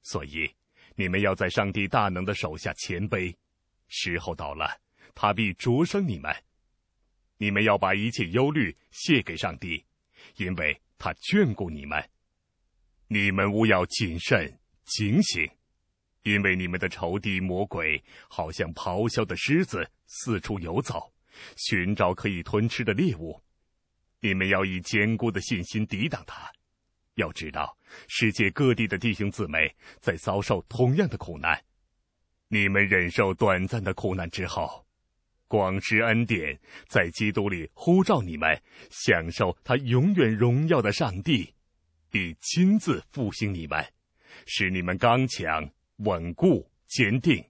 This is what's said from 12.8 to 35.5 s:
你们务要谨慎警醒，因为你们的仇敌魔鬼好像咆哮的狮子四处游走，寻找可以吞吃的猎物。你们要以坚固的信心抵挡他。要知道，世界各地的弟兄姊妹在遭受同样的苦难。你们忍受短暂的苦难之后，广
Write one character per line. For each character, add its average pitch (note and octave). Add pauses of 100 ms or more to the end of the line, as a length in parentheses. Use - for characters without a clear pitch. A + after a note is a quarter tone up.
你 G2+
们 G2
务 A2
要 F#2
谨 E2+
慎 E2+ (260)
警 G#2+
醒， D#2+ (760)
因 G#2
为 F#2+
你 F2+
们 F2+
的 F#2+
仇 F2+
敌 F#2+
魔 F#2
鬼 D#2 (240)
好 D#2+
像 D#2+
咆 F#2
哮 A2+
的 F2
狮 D#3
子 F2 (200)
四 A2
处 G2+
游 E2+
走， - (420)
寻 G2
找 F#2
可 -
以 F#2
吞 G#2+
吃 A#2+
的 G#2
猎 B2+
物。 D#2+ (800)
你 G2+
们 F#2+
要 G2
以 F#2
坚 G#2+
固 A#2
的 G2
信 F2+
心 G#2+
抵 A2
挡 -
他。 - (640)
要 E2+
知 D#2+
道， - (300)
世 A2
界 G2
各 C3
地 A2+
的 F#2+
弟 G#2+
兄 G2+
姊 G2
妹 D#2 (240)
在 -
遭 G2+
受 F#2+
同 B2
样 G3
的 G2+
苦 E2
难。 D#2 (840)
你 G2+
们 G2
忍 F#2
受 G2
短 F#2+
暂 A2
的 F#2+
苦 F#2+
难 F2+
之 F#2
后， - (600)
广 G2